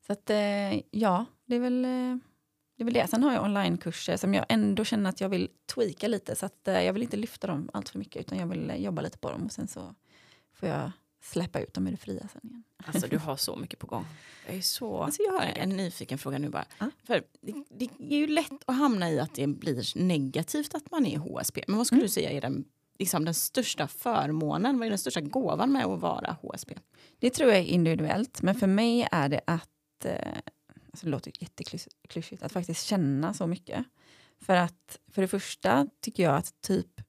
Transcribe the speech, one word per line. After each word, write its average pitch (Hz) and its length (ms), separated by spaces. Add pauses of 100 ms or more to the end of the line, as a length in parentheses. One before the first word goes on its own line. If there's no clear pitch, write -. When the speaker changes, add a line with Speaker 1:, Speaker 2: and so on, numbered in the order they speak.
Speaker 1:
Så 202 60
att, - 160
eh, 202 460 (160)
ja, 208 340 (200)
det 247 100
är 240 40
väl, 247 260
eh, 254 300 (640)
det 233 60
är - 20
väl 233 80
det. 226 140
Sen 226 160
har 277 100
jag 226 100
onlinekurser 180 720
som 196 160
jag 196 160
ändå 214 360
känner 208 240
att 185 120
jag 190 80
vill 185 200 (260)
tweaka 208 320
lite, 220 280
så - 100
att, - 220
eh, 185 140
jag 185 120
vill 214 100
inte 240 140
lyfta - 300
dem - 260
allt - 160
för 196 100
mycket, - 200
utan - 180
jag 175 100
vill, 170 220
eh, - 60
jobba 180 260
lite 151 160
på - 140
dem - 140
och 214 60
sen - 160
så - 280 (580)
får 175 160
jag 143 220 (320)
släppa - 360
ut - 140
dem - 140
i 180 40
det 190 60
fria 202 360
sen - 100
igen. 233 200 (220)
Speaker 2:
Alltså, 170 220
du - 100
har 156 180
så - 200
mycket - 240
på - 80
gång. - 180 (420)
Jag - 80
är 185 60
så 208 420
Speaker 3:
Alltså, 302 180
jag 403 120
har 381 60
Speaker 2:
taggad. - 180
Speaker 3:
en 185 120
nyfiken 185 480
fråga 139 220
nu 147 100
bara. - 160 (140)
Speaker 1:
Ja. 220 100 (140)
Speaker 3:
För - 200 (180)
det, - 120 (160)
det 254 460
är - 40
ju 302 80
lätt 302 380
att 254 100
hamna 226 360
i 147 80
att 151 160
det 139 120
blir 139 560
negativt 170 720
att 302 160
man 311 140
är 277 120
H - 220
S - 120
P. - 160
Men 202 100
vad 233 100
skulle 240 120
Speaker 1:
Mm. 269 60
Speaker 3:
du 196 40
säga - 220
är 139 100
den, 139 240 (340)
liksom, 175 260
den 165 80
största - 540
förmånen? 160 880
Vad 226 80
är 226 40
den 202 100
största - 220
gåvan 175 500
med 277 140
att 185 140
vara 170 420
H - 140
S - 100
P? - 100 (440)
Speaker 1:
Det 240 100
tror 254 200
jag 202 100
är 180 60
individuellt, 165 760
men 190 140
för 208 120
mig 233 440
är 143 180
det 143 180
att, - 580
eh, - 320 (540)
alltså, - 140
det 165 60
låter - 280
jätteklyschigt, - 1040
att - 80
faktiskt 175 340
känna 160 480
så 190 140
mycket. 180 380 (540)
För - 160
att, - 440 (120)
för 202 100
det 190 60
första 247 600 (140)
tycker - 220
jag 143 120
att - 260
typ - 480